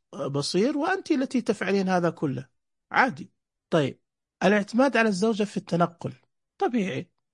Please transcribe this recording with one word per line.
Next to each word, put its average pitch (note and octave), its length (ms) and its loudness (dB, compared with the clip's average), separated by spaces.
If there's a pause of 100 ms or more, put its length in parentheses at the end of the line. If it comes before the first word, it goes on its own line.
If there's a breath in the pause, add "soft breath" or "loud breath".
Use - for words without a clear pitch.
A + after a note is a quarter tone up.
(140)
آه، C#3+ 120 -6
بصير، F#3 520 0
وأنتِ F4 320 -4
التي C4 300 0
تفعلين G3 480 -2
هذا F3 220 2
كله C3+ 380 -6 (420)
عادي. F3 400 0 (400)
طيب، D3+ 300 0 (440)
الاعتماد G#3 520 2
على A3+ 120 4
الزوجة G#3 360 0
في - 120 -6
التنقل E3+ 560 -2 (460)
طبيعي، G#3 520 -2 (240)